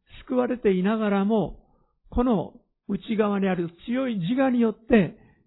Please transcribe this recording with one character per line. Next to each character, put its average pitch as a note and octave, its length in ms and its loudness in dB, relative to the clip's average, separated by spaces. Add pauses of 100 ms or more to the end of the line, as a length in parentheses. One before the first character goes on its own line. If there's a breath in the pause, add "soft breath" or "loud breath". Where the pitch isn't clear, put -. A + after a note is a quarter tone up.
(260)
救 B3+ 100 -4
わ B3 100 0
れ A#3+ 100 -4
て G#3+ 160 2
い F3+ 100 0
な G#3 140 0
が G#3+ 140 0
ら G3 140 0
も、 G3+ 360 -2 (480)
こ - 160 0
の G#3+ 300 -2 (340)
内 G#3 280 -6
側 G3+ 240 0
に F#3+ 80 0
あ F#3 60 0
る F3 140 -4 (180)
強 B3+ 220 -2
い A3+ 100 -4
自 G3 220 -2
我 C4+ 100 2
に B3 100 2
よ A3+ 100 2
っ G#3+ 40 -4
て、 G3+ 440 2 (280 soft breath)